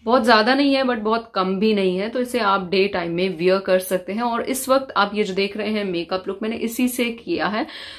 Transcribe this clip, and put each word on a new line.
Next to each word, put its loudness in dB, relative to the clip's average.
बहुत 4
ज़्यादा 6
नहीं 4
है 2
but 0
बहुत -2
कम 0
भी 4
नहीं 2
है, -4
तो -4
इसे -2
आप 0
डे 2
टाइम -4
में -2
वियर 4
कर 2
सकते -4
हैं। -4
और -2
इस -4
वक्त 2
आप 2
ये 0
जो -4
देख -2
रहे -4
हैं -2
मेकअप -4
लुक, -6
मैंने -4
इसी -2
से -2
किया -4
है। -2